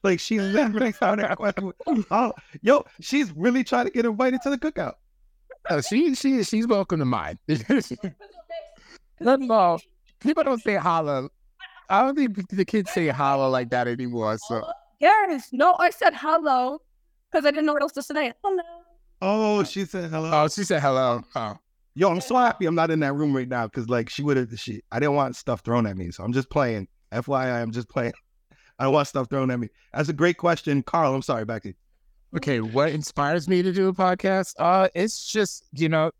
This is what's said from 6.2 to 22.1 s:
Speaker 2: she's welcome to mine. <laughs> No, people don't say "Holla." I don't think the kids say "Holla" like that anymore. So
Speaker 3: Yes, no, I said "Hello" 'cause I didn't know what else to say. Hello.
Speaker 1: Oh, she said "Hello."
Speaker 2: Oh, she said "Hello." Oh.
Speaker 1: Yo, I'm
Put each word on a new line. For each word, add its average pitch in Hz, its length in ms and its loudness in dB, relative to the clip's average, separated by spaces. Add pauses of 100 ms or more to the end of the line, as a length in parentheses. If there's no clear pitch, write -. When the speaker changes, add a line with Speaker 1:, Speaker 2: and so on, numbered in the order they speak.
Speaker 2:
she's 220 220 0
welcome 196 340 0
to 139 60 0
mine. 104 320 -2 (100)
<laughs> - 0 - (1700)
No, 226 600 4 (400)
people 311 240 0
don't 247 180 0
say 214 140 0
"Holla." 151 540 0 (600)
I 196 140 4
don't 277 120 0
think 208 340 -2
the 190 160 0
kids 208 260 -2
say 170 180 0
"Holla" 139 400 2
like 127 200 0
that 123 180 0
anymore. 120 520 -2
So 113 240 -6 (360)
Speaker 3:
Yes, 370 520 4
no, 294 280 4
I 359 120 4
said 330 240 2
"Hello" 285 640 0 (520)
'cause 302 140 2
I 285 60 6
didn't 302 140 0
know 302 80 2
what 285 80 2
else 302 120 -2
to 269 100 -8
say. 294 300 -4 (100)
Hello. 381 200 0 (580)
Speaker 1:
Oh, 208 420 2
she 190 220 -4
said 175 240 -8
"Hello." 160 240 -4
Speaker 2:
Oh, 151 140 6
she 202 160 -4
said 175 180 0
"Hello." 131 400 2 (140)
Oh. 110 220 -6 (360)
Speaker 1:
Yo, 180 160 4
I'm 175 120 0